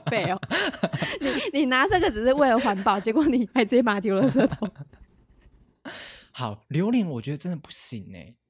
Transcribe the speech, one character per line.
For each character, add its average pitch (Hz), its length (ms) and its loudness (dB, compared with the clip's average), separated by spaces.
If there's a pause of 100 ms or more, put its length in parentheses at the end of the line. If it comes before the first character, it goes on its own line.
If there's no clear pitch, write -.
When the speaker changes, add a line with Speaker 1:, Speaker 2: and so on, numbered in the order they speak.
Speaker 1:
费 208 260 -2
哦。 190 80 -6 (420)
<laughs> - 400 -4 (300)
你， 277 80 0
你 302 60 2
拿 262 200 2
这 381 140 2
个 370 100 2
只 214 140 -4
是 254 80 4
为 277 160 4
了 233 100 6
环 233 240 2
保， 202 160 2
结 214 140 -2
果 302 120 4
你 240 300 2
还 254 100 4
直 220 120 2
接 254 60 6
把 226 120 2
它 202 60 -2
丢 190 200 0
垃 269 80 4
圾 254 200 4
桶。 - 200 -4 (1600)
Speaker 2:
好， 107 340 -8
榴 170 240 0
莲 233 160 2
我 131 160 -6
觉 139 80 -8
得 147 60 -4
真 180 160 -8
的 170 40 -6
不 - 140 -14
行 - 440 -14
欸。 85 200 -18 (160)